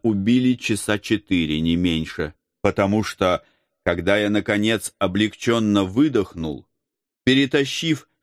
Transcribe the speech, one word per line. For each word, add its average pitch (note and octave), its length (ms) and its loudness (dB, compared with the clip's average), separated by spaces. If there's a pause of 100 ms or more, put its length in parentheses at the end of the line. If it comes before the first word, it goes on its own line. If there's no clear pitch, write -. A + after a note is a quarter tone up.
убили A#2 500 2
часа G#2+ 460 -4
четыре, E2+ 600 -2
не E2 160 0
меньше, E2 600 -2 (260)
потому G2+ 420 0
что, F2+ 400 -2 (400)
когда F2 340 0
я, G#2 120 0
наконец, G#2 680 -2
облегченно G#2 840 0
выдохнул, F#2 840 -2 (560)
перетащив C#3 840 0 (160)